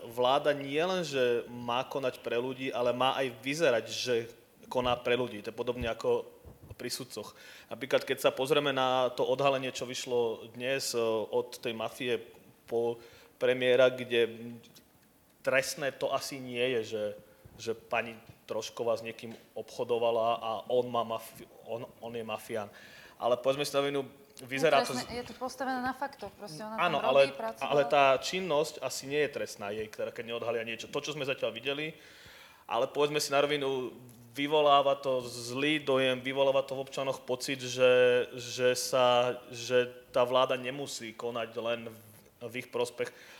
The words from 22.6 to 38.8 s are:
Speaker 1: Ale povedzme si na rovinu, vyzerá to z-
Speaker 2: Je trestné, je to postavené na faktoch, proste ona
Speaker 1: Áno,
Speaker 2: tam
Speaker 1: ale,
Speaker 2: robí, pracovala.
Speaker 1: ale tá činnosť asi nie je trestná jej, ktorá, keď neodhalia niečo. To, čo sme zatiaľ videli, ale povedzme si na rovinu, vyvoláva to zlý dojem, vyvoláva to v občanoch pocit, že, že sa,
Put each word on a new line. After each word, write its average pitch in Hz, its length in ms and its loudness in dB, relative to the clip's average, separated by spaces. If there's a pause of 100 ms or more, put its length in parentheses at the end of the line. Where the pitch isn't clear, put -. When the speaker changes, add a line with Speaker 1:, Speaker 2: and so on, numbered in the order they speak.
Speaker 1:
Ale 120 240 2
povedzme 135 240 2
si 143 80 -2
na 143 80 2
rovinu, 143 240 0 (400)
vyzerá 139 400 4
to - 80 -2
z- - 80 -2
Speaker 2:
Je - 0 -
trestné, 240 160 -8
je 247 160 -8
to - 80 -16
postavené 254 400 -4
na 254 160 -4
faktoch, 269 400 -8
proste 180 240 -14
ona 214 160 -10
Speaker 1:
Áno, 165 240 2
Speaker 2:
tam 127 80 0
Speaker 1:
ale, 135 240 8
Speaker 2:
robí, - 80 -10
pracovala. 175 320 -6
Speaker 1:
ale 143 160 6
tá 143 160 6 (160)
činnosť 160 640 -2
asi 131 240 -6
nie 147 160 0
je 143 80 -2
trestná 107 400 -6
jej, 110 160 -6
ktorá, 110 240 -6
keď 113 160 -10
neodhalia 117 400 -4
niečo. 113 240 -10
To, 143 80 -4
čo 147 160 -6
sme 147 80 -6
zatiaľ 127 320 -4
videli, 139 400 -6 (720)
ale 123 240 0
povedzme 147 320 2
si - 80 -4
na 139 80 6
rovinu, 135 560 0 (400)
vyvoláva 143 640 4
to 131 240 0
zlý 123 560 -2
dojem, 131 400 2
vyvoláva 135 400 2
to 135 160 -2
v 135 80 -6
občanoch 135 400 -4
pocit, 127 400 -4
že, 123 720 6
že 123 400 0
sa, 123 720 4